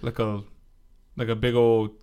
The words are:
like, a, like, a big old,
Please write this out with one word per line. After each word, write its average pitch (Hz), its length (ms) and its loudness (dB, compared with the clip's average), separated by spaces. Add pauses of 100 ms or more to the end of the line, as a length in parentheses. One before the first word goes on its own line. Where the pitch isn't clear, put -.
like, 120 160 -8
a, 107 240 -4 (760)
like, 117 120 -6
a 113 80 -4
big 120 180 -2
old, 113 360 4 (120)